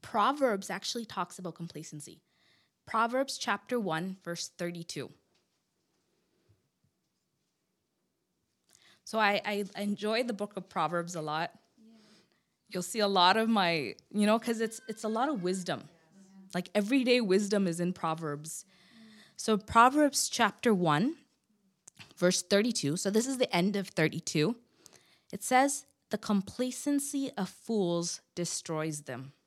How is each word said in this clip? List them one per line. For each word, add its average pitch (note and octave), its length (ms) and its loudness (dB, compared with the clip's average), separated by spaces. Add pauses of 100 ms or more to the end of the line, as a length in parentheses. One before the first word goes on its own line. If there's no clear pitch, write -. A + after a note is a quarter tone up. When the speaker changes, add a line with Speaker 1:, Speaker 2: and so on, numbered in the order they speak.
Speaker 1:
Proverbs A#3 680 0
actually G#3+ 340 -6
talks F3+ 320 -8
about F3+ 160 -10
complacency. D3+ 720 -14 (640)
Proverbs A#3+ 500 -2
chapter - 420 -4
one, F#3 440 -4
verse F3 240 -10
thirty-two. E3+ 640 -10 (4000)
So - 160 -4
I, G#3 260 2
I G#3 200 -2 (140)
enjoy G#3 440 -2
the A#3+ 100 -2
book G3+ 240 -6
of F3+ 100 -10
Proverbs E3+ 460 -2
a E3 80 -6
lot. D#3 300 -4 (260)
Speaker 2:
Yeah. A3 160 -20 (760)
Speaker 1:
You'll F3+ 120 -6
see A3 180 -6
a G#3 80 4
lot F#3+ 300 6
of A3 120 2
my, E3+ 460 2 (160)
you G#3 140 2
know, G#3+ 140 4
'cause A3+ 220 -4
it's, A3 260 -6
it's G#3+ 160 -10
a G#3+ 60 -2
lot A#3 200 0
of A3+ 140 -4
wisdom. F3+ 440 -4
Speaker 2:
Yeah. - 680 -20
Speaker 1:
Like, F3+ 180 -4
everyday B3 480 4
wisdom G3+ 460 2
is E3 120 -2
in F3+ 140 0
Proverbs. D#3+ 720 -6
Speaker 2:
Mm. - 460 -20 (260)
Speaker 1:
So A3 200 2
Proverbs C4 720 4
chapter A3+ 440 2
one, F3 440 2 (1000)
verse F3+ 260 2
thirty-two. G#3 560 2
So G3 120 -2
this A3 180 2
is C4+ 100 -4
the B3 180 0
end F#3+ 200 4
of G3 140 -4
thirty-two. D#3+ 680 0 (800)
It - 100 -10
says, C4+ 420 2 (240)
"The G#3+ 80 -4
complacency B3+ 1160 -2
of F#3+ 140 -4
fools E3+ 720 -2 (140)
destroys D#3+ 680 -6
them." C3+ 320 -12 (140)